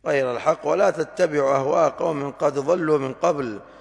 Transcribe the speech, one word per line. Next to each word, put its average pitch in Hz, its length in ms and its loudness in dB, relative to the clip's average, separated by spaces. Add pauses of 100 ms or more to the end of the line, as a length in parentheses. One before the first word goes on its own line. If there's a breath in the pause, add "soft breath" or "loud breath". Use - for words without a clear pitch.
غير 135 260 0
الحق 147 340 -2
ولا 180 240 2
تتبعوا 147 640 0
أهواء 147 340 2
قوم 147 400 -4
قد 143 280 -2
ضلوا 156 400 2
من 131 160 -4
قبل 135 460 -2 (200 loud breath)